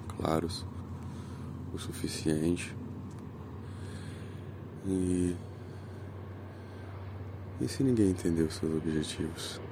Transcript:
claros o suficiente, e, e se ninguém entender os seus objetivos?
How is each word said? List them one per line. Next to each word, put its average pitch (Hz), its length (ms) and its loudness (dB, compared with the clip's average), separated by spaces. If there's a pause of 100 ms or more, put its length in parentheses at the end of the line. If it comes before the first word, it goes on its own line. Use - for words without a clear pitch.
(180)
claros 80 480 2 (1040)
o - 60 -2
suficiente, - 1000 2 (2000)
e, 90 520 4 (2250)
e 127 80 2
se - 160 2
ninguém 113 260 10
entender 87 320 4
os 78 120 4
seus 80 200 0
objetivos? 78 840 0 (120)